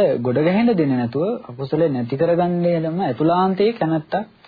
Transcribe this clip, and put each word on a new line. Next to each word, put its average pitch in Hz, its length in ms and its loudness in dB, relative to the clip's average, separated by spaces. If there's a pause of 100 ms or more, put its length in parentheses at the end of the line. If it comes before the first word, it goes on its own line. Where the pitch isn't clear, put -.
(180)
ගොඩ 123 200 -2
ගැහෙන්න 190 340 2
දෙන්නේ 147 260 2
නැතුව 123 300 -2 (160)
අකුසලය 135 440 -2
නැති 123 280 -2
කරගන්නේම 170 880 0
ඇතුළාන්තයේ 180 720 2
කැමැත්තක් 160 540 -2 (200)